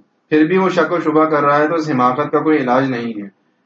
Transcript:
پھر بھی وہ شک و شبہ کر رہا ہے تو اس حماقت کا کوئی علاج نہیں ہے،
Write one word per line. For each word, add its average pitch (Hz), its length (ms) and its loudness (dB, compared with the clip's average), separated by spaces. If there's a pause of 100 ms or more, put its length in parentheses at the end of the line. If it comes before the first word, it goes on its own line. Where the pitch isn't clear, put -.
(300)
پھر 156 160 4
بھی 185 120 0
وہ 190 100 0
شک 170 240 0
و 175 80 0
شبہ 156 240 2
کر 156 160 0
رہا 143 180 2
ہے 151 100 2
تو 165 60 -2
اس 156 160 -2
حماقت 147 420 0
کا 151 80 0
کوئی 156 180 2
علاج 131 320 0
نہیں 117 320 -8
ہے، 98 60 -14 (380)